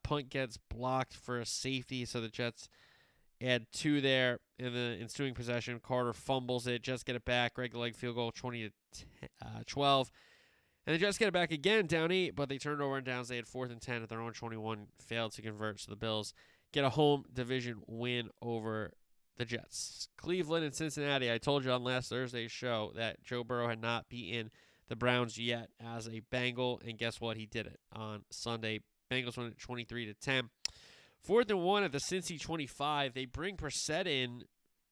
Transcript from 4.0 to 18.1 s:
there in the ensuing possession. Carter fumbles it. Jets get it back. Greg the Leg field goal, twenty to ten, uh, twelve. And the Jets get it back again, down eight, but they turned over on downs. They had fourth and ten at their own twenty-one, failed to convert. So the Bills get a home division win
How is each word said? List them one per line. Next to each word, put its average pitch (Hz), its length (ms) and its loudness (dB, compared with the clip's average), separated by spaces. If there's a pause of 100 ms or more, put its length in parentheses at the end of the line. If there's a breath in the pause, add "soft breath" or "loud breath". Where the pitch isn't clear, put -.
there 131 380 6 (200)
in 127 140 -4
the 120 280 0
ensuing 123 340 -2
possession. 120 460 -2
Carter 123 320 2
fumbles 123 540 0
it. 120 160 0
Jets 127 200 -2
get 127 140 -2
it 120 80 -6
back. 123 300 4
Greg 123 180 -4
the 117 60 -6
Leg 120 180 -2
field 120 180 -4
goal, 117 160 0
twenty 117 380 -4
to 101 40 -14 (200)
ten, - 360 -14 (160)
uh, 113 220 -8
twelve. 139 440 4 (760 soft breath)
And 151 80 2
the 165 40 4
Jets 196 200 4
get 220 100 6
it 175 60 2
back 170 160 4
again, 175 360 4
down 165 260 4
eight, 180 240 2
but 143 120 0
they 135 100 -4
turned 147 220 -2
over 139 160 2
on 131 80 -2
downs. 123 240 -2
They 123 80 -4
had 117 100 -6
fourth 127 240 -6
and 117 100 -10
ten 117 220 -2
at 110 60 -8
their 113 120 -4
own 117 120 -4
twenty-one, 110 540 -4 (140)
failed 117 320 -2
to 107 100 -12
convert. 107 380 -4
So - 100 -10
the 104 60 -8
Bills 110 380 -2 (380 soft breath)
get 143 120 4
a 131 60 6
home 143 420 6
division 120 540 -2
win 120 440 -2 (100)